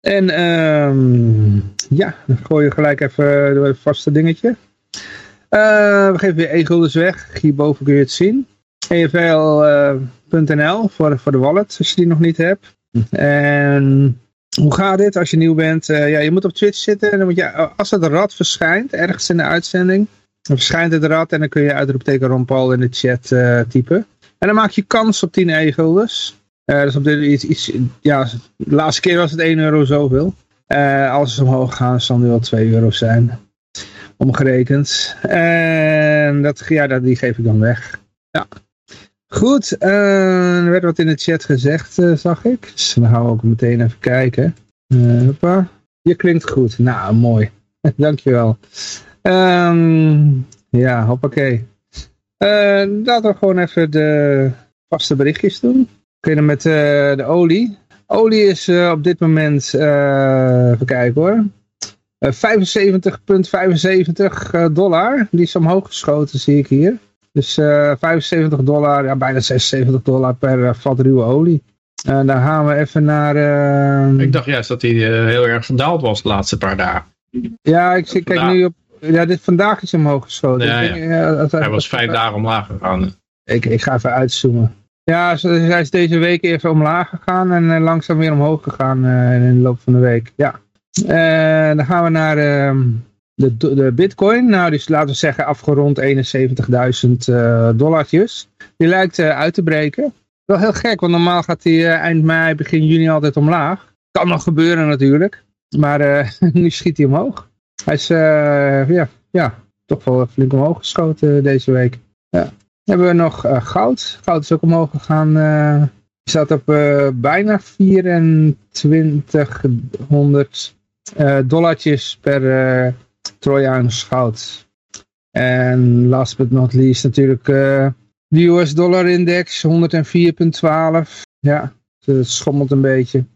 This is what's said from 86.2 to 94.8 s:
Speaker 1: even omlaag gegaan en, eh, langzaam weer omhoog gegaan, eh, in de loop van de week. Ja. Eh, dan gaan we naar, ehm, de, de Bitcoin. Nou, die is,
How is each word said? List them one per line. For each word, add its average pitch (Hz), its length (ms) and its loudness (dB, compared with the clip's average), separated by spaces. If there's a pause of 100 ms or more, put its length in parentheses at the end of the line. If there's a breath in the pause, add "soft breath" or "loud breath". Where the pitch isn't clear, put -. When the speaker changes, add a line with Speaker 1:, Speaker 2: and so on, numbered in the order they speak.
Speaker 1:
even 170 260 -2
omlaag 160 380 0
gegaan 185 440 -2
en, 165 220 2
eh, 165 60 0
langzaam 165 380 0
weer 160 140 0
omhoog 147 300 0
gegaan, 131 420 -2
eh, 127 300 2
in 123 220 4
de 123 60 4
loop 123 180 0
van 127 120 0
de 123 60 4
week. 120 380 0
Ja. 143 180 -2 (520)
Eh, 156 720 2
dan 147 100 -2
gaan 170 180 0
we 165 60 0
naar, 156 280 0
ehm, 139 440 0 (520)
de, 127 220 0
de 135 380 0
Bitcoin. 196 540 0
Nou, 180 220 2
die 147 80 -2
is, - 100 -10